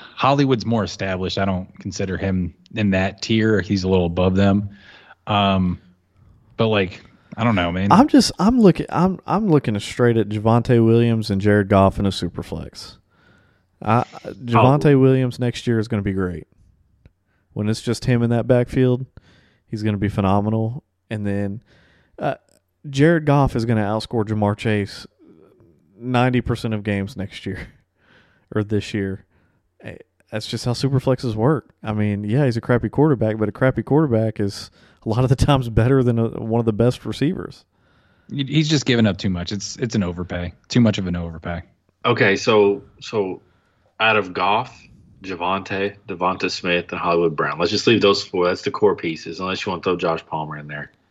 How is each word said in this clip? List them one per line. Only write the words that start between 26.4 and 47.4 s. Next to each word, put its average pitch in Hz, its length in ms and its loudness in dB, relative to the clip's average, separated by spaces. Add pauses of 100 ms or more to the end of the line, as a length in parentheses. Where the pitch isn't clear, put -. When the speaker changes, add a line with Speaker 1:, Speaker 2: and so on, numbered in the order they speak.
Speaker 2:
percent 117 340 -4
of 104 80 -6
games 98 340 -4
next - 300 -10
year 95 220 -8 (420)
<laughs> - 440 -20
or 107 100 0
this 104 300 -4
year. 98 300 -4 (580)
Eh, - 140 -16 (340)
that's 107 160 -8
just - 180 -8
how 123 80 -2
super 135 280 0
flexes 127 340 -2
work. 120 480 0
I 110 100 -6
mean, 104 320 -2
yeah, 123 220 0
he's 120 100 0
a 113 60 -2
crappy 117 260 0
quarterback, 110 500 2
but 107 100 0
a 101 40 -6
crappy 127 300 0
quarterback 113 580 0
is - 300 -6 (340)
a - 60 -6
lot 113 140 2
of 127 40 2
the 131 80 0
times 135 320 2
better 120 340 4
than 120 160 2
a, 113 100 0
one 113 300 -4
of 117 60 0
the 113 80 2
best 117 320 0
receivers. - 600 -4 (640)
Speaker 1:
He, 139 140 -4
he's 151 260 2
just 147 160 2
giving 117 200 4
up 92 120 0
too 104 120 -2
much. 87 220 -4
It's, - 240 -10
it's 117 180 -4
an 107 80 0
overpay. 87 520 -6 (140)
Too 123 120 2
much 110 160 4
of 95 100 -4
an 87 80 -2
overpay. 85 480 -8 (440)
Speaker 3:
Okay, 113 300 2
so, 101 460 2 (180)
so 95 420 -6 (580)
out 110 160 2
of 92 160 -2
Goff, 98 500 -2 (400)
Javonte, 95 760 -6 (120)
Devonta 92 420 -2
Smith, 87 400 -4
and 90 100 -8
Hollywood 85 360 0
Brown. 76 220 -4